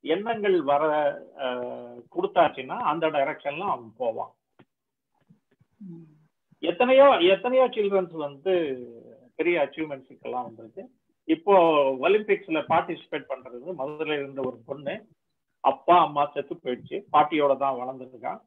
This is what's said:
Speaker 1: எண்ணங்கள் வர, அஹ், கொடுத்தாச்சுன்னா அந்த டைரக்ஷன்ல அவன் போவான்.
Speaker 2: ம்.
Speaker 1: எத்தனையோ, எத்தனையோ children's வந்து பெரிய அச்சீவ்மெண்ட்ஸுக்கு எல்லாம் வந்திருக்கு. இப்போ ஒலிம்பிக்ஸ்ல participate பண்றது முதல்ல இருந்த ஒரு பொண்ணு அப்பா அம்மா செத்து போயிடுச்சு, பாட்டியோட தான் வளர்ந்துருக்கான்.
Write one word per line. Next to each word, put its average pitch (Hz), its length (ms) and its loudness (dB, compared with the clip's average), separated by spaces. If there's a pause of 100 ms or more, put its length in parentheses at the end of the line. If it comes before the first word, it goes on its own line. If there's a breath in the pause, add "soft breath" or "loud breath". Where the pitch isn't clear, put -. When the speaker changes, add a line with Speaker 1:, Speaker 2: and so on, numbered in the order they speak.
Speaker 1:
எண்ணங்கள் 202 600 0
வர, 143 220 2 (520)
அஹ், 123 720 -8
கொடுத்தாச்சுன்னா 160 680 0
அந்த 165 280 -2
டைரக்ஷன்ல 147 540 -2
அவன் 127 360 -6
போவான். 117 380 -6 (1400)
Speaker 2:
ம். 165 320 -18 (500)
Speaker 1:
எத்தனையோ, 247 640 6
எத்தனையோ 247 440 4
children's 196 460 0
வந்து 147 420 -6 (840)
பெரிய 165 260 0
அச்சீவ்மெண்ட்ஸுக்கு 139 640 -6
எல்லாம் 123 220 -8
வந்திருக்கு. 113 400 -18 (400)
இப்போ 165 300 2 (460)
ஒலிம்பிக்ஸ்ல 185 680 0
participate 160 600 -4
பண்றது 127 500 -12
முதல்ல 151 340 -6
இருந்த 139 320 -6
ஒரு 123 120 -6
பொண்ணு 139 380 -10 (680)
அப்பா 170 400 4
அம்மா 147 300 0
செத்து 143 240 -8
போயிடுச்சு, 131 580 -8
பாட்டியோட 147 440 2
தான் 135 180 -2
வளர்ந்துருக்கான். 127 720 -10